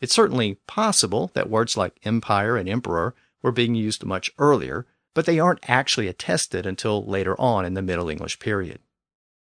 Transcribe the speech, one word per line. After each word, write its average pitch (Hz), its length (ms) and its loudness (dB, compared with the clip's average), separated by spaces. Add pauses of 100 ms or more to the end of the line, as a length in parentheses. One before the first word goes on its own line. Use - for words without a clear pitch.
It's 123 140 0
certainly 123 400 2 (100)
possible 180 680 0
that - 140 0
words 110 280 0
like 92 260 -2
empire 110 540 2
and 92 100 -2
emperor 95 460 -2 (300)
were 127 80 2
being 120 240 2
used 110 280 -2
much 92 360 -4
earlier, 110 480 2 (260)
but 160 140 0
they 170 100 4
aren't 170 320 0
actually 123 380 2
attested 92 580 -4
until 101 400 -2
later 95 340 -2
on 110 260 2
in 92 100 -2
the 95 80 -4
Middle 87 260 -2
English 78 300 -6
period. 95 400 -4 (640)